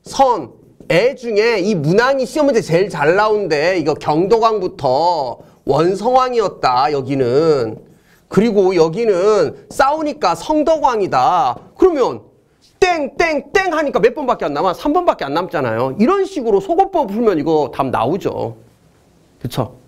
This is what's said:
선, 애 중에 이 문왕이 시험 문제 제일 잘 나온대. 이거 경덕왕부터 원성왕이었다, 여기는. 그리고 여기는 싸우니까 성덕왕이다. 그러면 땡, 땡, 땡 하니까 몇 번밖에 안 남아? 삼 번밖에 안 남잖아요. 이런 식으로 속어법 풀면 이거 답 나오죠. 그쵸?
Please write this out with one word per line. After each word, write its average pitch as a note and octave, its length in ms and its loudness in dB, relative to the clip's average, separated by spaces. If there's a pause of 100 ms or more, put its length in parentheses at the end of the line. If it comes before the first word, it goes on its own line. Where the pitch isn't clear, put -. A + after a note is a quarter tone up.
선, A#3+ 520 0 (360)
애 A3+ 240 2
중에 A3+ 460 0
이 G3 160 0
문왕이 A#3 500 2
시험 D4+ 220 -2
문제 A3+ 140 2
제일 E3+ 280 0
잘 D#3+ 260 0
나온대. F#3+ 640 0
이거 D3+ 160 0
경덕왕부터 E3+ 1400 0 (280)
원성왕이었다, F#3 1300 0
여기는. C3+ 840 0 (520)
그리고 G3 460 2
여기는 F3+ 920 2
싸우니까 C4+ 680 0
성덕왕이다. F3+ 1200 0 (180)
그러면 A#3+ 440 2 (580)
땡, E4+ 380 0
땡, D#4+ 340 -2
땡 F#4+ 220 0
하니까 D4 260 -2
몇 A#3+ 140 2
번밖에 B3 320 -4
안 D3 80 -4
남아? E3 220 0
삼 D4 180 -4
번밖에 F4 320 0
안 C#3 80 -6
남잖아요. C3+ 680 -2
이런 F#4 240 2
식으로 D4+ 360 0
속어법 F4 480 2
풀면 G3+ 320 0
이거 D3 340 0
답 C3+ 140 -2
나오죠. A2+ 680 -4 (840)
그쵸? - 340 -6 (120)